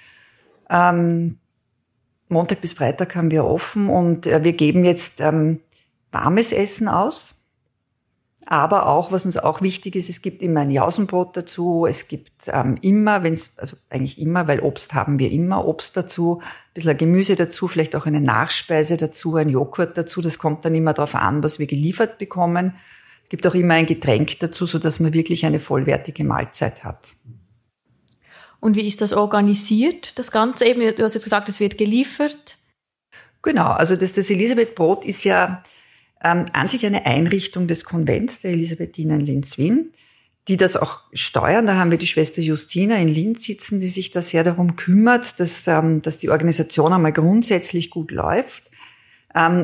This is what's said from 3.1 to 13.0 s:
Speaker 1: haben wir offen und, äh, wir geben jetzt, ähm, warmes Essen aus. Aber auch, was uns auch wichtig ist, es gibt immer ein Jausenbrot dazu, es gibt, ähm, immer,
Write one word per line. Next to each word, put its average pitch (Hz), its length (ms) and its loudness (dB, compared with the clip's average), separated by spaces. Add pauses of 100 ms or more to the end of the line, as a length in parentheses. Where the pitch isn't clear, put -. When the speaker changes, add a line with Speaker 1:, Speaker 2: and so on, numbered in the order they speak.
Speaker 1:
haben 165 160 0
wir 156 120 4
offen 202 440 -2
und, 170 400 2
äh, 156 160 2
wir 170 80 2
geben 170 320 4
jetzt, 180 360 0
ähm, 156 400 2 (520)
warmes 220 400 0
Essen 202 340 0
aus. 208 480 -2 (1120)
Aber 165 400 2
auch, 165 260 0
was 185 140 -2
uns 175 100 -4
auch - 260 -2
wichtig 185 320 -4
ist, 180 140 -4
es 175 140 -10
gibt - 200 -10
immer 165 180 0
ein 139 100 0
Jausenbrot 180 640 0
dazu, 175 520 -2
es - 200 -6
gibt, - 240 -14 (160)
ähm, 127 320 -2
immer, 208 420 2